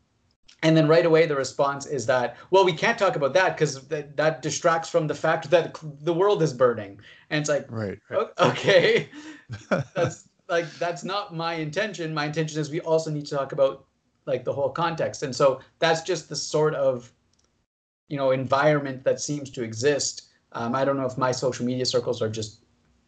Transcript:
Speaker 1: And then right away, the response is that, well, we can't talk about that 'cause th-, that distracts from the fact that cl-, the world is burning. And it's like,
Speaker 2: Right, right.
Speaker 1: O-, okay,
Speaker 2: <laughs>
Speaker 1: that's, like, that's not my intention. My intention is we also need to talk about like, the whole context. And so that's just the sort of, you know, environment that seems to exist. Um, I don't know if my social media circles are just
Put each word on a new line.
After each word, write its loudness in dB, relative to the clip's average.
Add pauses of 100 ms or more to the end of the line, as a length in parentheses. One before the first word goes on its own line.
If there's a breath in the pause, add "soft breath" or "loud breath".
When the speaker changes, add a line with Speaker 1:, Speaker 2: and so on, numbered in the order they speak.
(640)
Speaker 1:
And 6
then 6
right 6
away, 6
the 0
response -2
is -4
that, 0 (140 loud breath)
well, 8
we 4
can't 0
talk 2
about 0
that 2
'cause -2
th-, -6 (100)
that 0
distracts 0
from 0
the -4
fact -2
that 4
cl-, -14
the -2
world 2
is 0
burning. 0 (280 loud breath)
And -2
it's -2
like, -2
Speaker 2:
Right, -6 (100)
right. -2 (100)
Speaker 1:
O-, 4
okay, 2 (400 loud breath)
Speaker 2:
<laughs> -12 (260)
Speaker 1:
that's, -4 (200)
like, -2
that's -6
not -6
my -4
intention. -4
My -2
intention -4
is -4
we -4
also 0
need -6
to -8
talk -4
about 0 (400)
like, -2
the -2
whole -2
context. -2
And -6
so 4 (180 loud breath)
that's 2
just -4
the -10
sort 0
of, 0 (960)
you -6
know, 2
environment 2
that 2
seems -6
to -8
exist. -2 (240 soft breath)
Um, -4
I 0
don't 0
know -2
if -6
my 0
social -2
media -2
circles -2
are 0
just -8 (480)